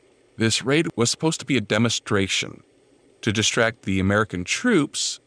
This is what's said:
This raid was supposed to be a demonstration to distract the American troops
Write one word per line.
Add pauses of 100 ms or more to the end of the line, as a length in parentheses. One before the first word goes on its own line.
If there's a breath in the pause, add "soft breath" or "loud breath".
(360)
This
raid
was
supposed
to
be
a
demonstration (580)
to
distract
the
American
troops